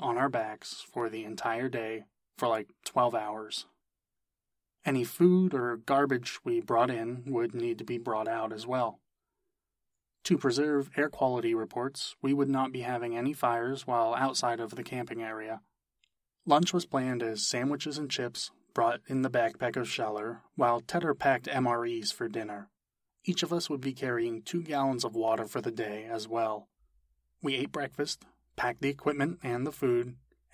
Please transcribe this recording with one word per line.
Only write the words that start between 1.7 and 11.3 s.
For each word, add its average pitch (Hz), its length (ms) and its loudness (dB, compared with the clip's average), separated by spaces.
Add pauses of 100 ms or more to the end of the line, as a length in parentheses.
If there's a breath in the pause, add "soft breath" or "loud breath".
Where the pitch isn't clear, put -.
for, 123 120 0
like, 110 220 0 (140)
twelve 123 300 2
hours. 107 520 -4 (1200)
Any 131 180 2
food 180 480 6
or 120 240 0
garbage 135 680 2
we 117 160 0
brought 120 300 4
in 123 360 -4
would 117 280 0
need 117 240 -2
to 117 60 -10
be 120 140 -4
brought 113 300 -2
out 113 260 -2
as 110 120 -10
well. 123 340 0 (1200)
To 180 140 4
preserve 139 580 2
air 147 140 2
quality 120 440 2